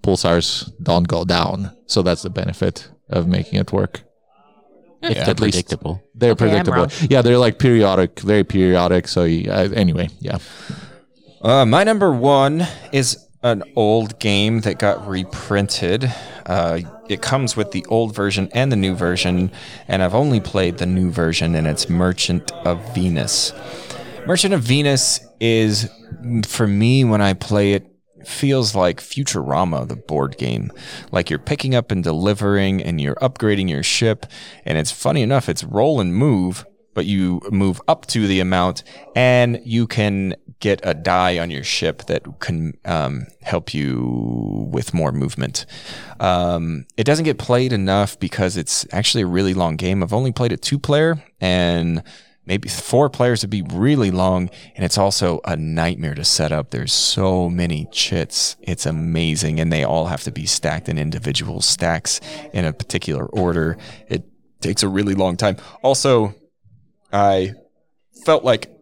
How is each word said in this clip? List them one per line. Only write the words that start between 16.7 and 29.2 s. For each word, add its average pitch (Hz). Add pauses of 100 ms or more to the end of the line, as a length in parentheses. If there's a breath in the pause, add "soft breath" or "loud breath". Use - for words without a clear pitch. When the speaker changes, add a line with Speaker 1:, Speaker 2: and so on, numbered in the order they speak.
Speaker 3:
it 101
comes 135
with 107
the 98
old 113
version 98
and 131
the 120
new 95
version, 90 (380 loud breath)
and 95
I've 90
only 131
played 90
the 87
new 92
version, 82
and 80
it's 76
Merchant 90 (120)
of 87 (160)
Venus. 85 (760 loud breath)
Merchant 190
of 170
Venus 135 (200)
is, 110 (580)
for 117
me, 113
when 107
I 98
play 101
it, 98 (400)
feels 131
like 90
Futurama, 71